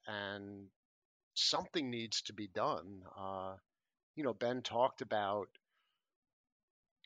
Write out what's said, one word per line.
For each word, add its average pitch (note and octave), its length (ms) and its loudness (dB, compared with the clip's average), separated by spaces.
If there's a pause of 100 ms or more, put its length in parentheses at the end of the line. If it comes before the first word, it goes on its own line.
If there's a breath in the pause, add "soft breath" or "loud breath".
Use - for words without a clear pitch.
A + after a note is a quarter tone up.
and G2+ 600 -4 (680)
something D#3 540 2
needs A2+ 340 -2
to - 100 -8
be G#2 160 -6
done. G2 540 -2 (140)
Uh, F#2+ 380 -4 (640)
you D3+ 80 -2
know, A#2+ 100 4
Ben A#2+ 280 2
talked A#2+ 400 4
about G#2 440 2 (1600)